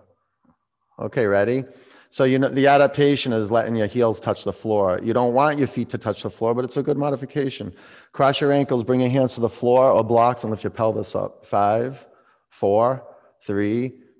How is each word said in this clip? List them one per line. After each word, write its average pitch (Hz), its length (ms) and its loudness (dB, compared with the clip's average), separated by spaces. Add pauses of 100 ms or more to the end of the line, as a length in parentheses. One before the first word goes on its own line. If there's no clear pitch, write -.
(1000)
Okay, 110 280 -2
ready? 104 380 2 (460)
So - 140 -2
you 131 140 2
know, 135 100 2
the 135 200 2
adaptation 143 640 4
is 107 180 -2
letting 113 240 0
your 107 140 0
heels 117 320 0
touch - 240 -4
the 101 80 -4
floor. 101 500 -2
You 113 100 -4
don't 123 220 0
want 143 240 2
your 139 80 0
feet 117 240 -6
to 120 80 -8
touch - 240 -6
the 107 80 -8
floor, 113 240 -2
but 123 100 -2
it's 123 120 -10
a 143 60 -2
good 147 140 -4
modification. 135 800 -6 (380)
Cross 139 280 2
your 143 120 2
ankles, 135 320 0
bring 127 160 0
your 123 100 0
hands 127 240 0
to 120 60 -8
the 117 80 0
floor 127 420 2
or 110 140 4
blocks 117 400 2
and 110 60 -6
lift 107 120 -6
your 101 80 -4
pelvis 107 460 -4
up. 98 280 -8
Five, 113 640 -2 (440)
four, 113 540 0 (380)
three, 107 520 -4 (260)